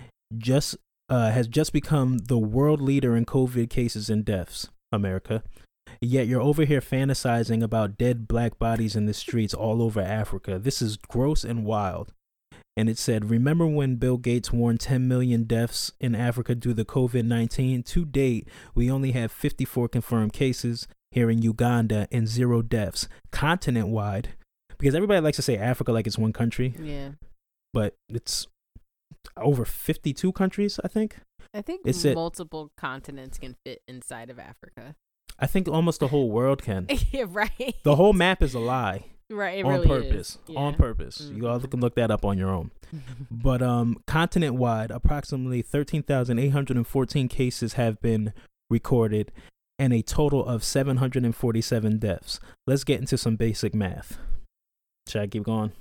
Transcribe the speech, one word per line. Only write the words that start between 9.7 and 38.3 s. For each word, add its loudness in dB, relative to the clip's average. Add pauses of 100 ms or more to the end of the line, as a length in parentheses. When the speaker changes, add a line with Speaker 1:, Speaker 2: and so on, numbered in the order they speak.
Speaker 1:
over 0
Africa. -4
This -2
is -2
gross 0
and -4
wild." -2 (640)
And 2
it -2
said, 0
"Remember 4
when 2
Bill 2
Gates 0
warned 2
ten 0
million 2
deaths -2 (100)
in 0
Africa 0
due -2
to 0
covid 0
nineteen? 0
To 2
date, 0 (280)
we 4
only 0
have -2
fifty-four -2
confirmed 0
cases -2 (240)
here 2
in 2
Uganda 2
and 0
zero 2
deaths -2 (220)
continent-wide." 0 (480)
Because 2
everybody 4
likes 2
to -4
say 2
Africa 0
like 2
it's -4
one 2
country. 0
Speaker 2:
Yeah. -8 (640)
Speaker 1:
But 0 (120)
it's -6 (920)
over 2
fifty-two -2
countries, -2
I -4
think. -4 (360)
Speaker 2:
I -10
think -10
Speaker 1:
It 0
said 0
Speaker 2:
multiple -10
continents -12
can -14 (100)
fit -14
inside -16
of -20
Africa. -20 (440)
Speaker 1:
I 2
think 2
almost 2
the 2
whole 2
world 0
can. -4 (120)
Speaker 2:
<laughs> 2
Yeah, -4
right. -4
Speaker 1:
The 6
whole 8
map 4